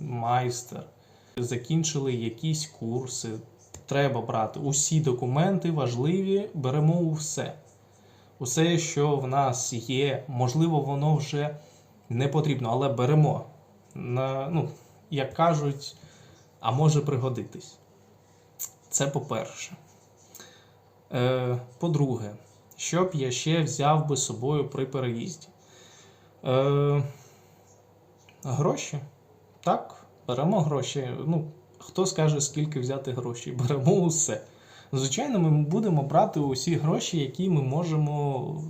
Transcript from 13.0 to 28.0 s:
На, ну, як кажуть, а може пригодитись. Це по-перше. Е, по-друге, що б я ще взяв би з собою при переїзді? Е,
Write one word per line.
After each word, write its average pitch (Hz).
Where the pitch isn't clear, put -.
На, 135
ну, 160
як 139
кажуть, 147
а 113
може 151
пригодитись. 127
Це -
по-перше. -
Е, 127
по-друге, 131
що 175
б 185
я 131
ще 160
взяв 147
би 143
з -
собою 131
при 135
переїзді? 127
Е, 143